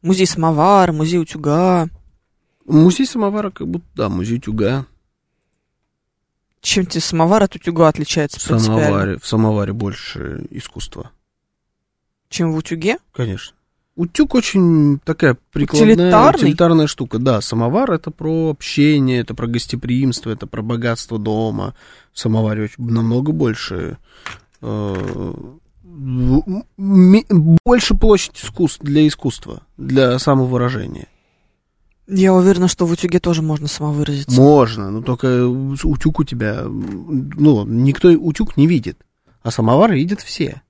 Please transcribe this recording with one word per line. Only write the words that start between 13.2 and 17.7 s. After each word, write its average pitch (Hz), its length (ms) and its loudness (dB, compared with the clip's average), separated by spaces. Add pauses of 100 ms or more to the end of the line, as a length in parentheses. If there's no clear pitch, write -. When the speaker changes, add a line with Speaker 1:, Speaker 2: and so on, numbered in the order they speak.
Speaker 2:
Утюг 175 360 -2
очень 165 720 2
такая 151 340 0 (140)
прикладная, 214 440 4
Speaker 1:
Утилитарный? 214 440 4
Speaker 2:
утилитарная 160 480 4
штука, - 320 -6
да. 120 220 0
Самовар — 143 500 -2